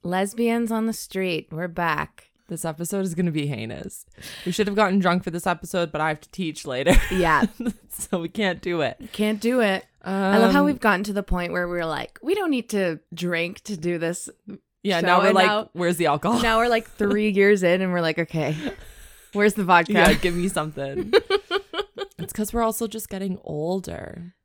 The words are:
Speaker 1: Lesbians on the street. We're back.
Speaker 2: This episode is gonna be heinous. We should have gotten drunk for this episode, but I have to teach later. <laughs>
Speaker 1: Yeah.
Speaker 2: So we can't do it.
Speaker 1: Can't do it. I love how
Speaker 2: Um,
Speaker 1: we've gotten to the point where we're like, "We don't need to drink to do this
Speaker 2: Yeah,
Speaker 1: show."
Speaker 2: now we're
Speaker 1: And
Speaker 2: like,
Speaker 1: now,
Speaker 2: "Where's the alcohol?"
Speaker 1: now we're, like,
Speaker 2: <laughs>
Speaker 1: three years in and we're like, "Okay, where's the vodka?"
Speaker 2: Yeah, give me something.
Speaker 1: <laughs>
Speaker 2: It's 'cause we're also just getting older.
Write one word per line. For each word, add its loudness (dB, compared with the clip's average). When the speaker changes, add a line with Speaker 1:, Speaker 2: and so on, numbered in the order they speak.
Speaker 1:
Lesbians -2
on -2
the -2
street. -6
We're -6
back. -6
Speaker 2:
This -10
episode -6
is -4
gonna 0
be -2
heinous. -10
We -4
should 0
have -2
gotten 4
drunk 2
for -4
this -6
episode, -2
but -6
I 0
have -4
to -20
teach -8
later. 2
<laughs> -6
Speaker 1:
Yeah. 4
Speaker 2:
So -6
we -6
can't -2
do -2
it. -4
Speaker 1:
Can't -2
do 2
it. 0
I 2
love 6
how 6
Speaker 2:
Um, 4
Speaker 1:
we've -2
gotten 2
to -6
the -2
point -2
where -2
we're -4
like, -6
"We 0
don't -2
need -2
to -2
drink -4
to -8
do -4
this -4
Speaker 2:
Yeah, 0
Speaker 1:
show." 0
Speaker 2:
now 6
we're 4
Speaker 1:
And 4
Speaker 2:
like, 6
Speaker 1:
now, 0
Speaker 2:
"Where's 0
the 2
alcohol?" 0
Speaker 1:
now 2
we're, 2
like, 0
Speaker 2:
<laughs> -20
Speaker 1:
three 2
years 6
in 4
and -2
we're 0
like, 0
"Okay, -2
where's 4
the -2
vodka?" 4
Speaker 2:
Yeah, 6
give 0
me -2
something. -6
Speaker 1:
<laughs> 4
Speaker 2:
It's -10
'cause -6
we're 0
also -2
just -10
getting -6
older. -8